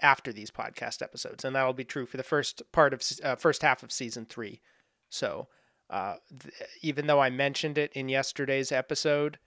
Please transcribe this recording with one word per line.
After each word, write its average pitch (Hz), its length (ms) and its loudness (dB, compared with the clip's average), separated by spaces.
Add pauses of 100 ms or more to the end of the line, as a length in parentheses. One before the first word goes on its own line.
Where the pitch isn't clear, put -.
after 135 300 4
these 104 180 -12
podcast 113 500 -8
episodes, - 440 -10
and 131 100 -2
that'll 131 180 2
be 127 120 -6
true 135 200 -6
for - 120 -14
the 131 80 -4
first - 380 -2 (100)
part 147 200 6
of 127 80 -6
se-, - 220 -4
uh, 135 140 0
first - 260 2
half 139 220 2
of 117 80 -10
season 117 340 -6
three. 107 340 -10 (480)
So, - 380 -4 (420)
uh, 95 280 -4 (200)
th-, - 160 -20 (300)
even 147 240 -2
though 147 140 6
I 131 100 4
mentioned 139 480 0
it 147 140 -2
in 131 160 -4
yesterday's 135 640 0
episode, 147 760 0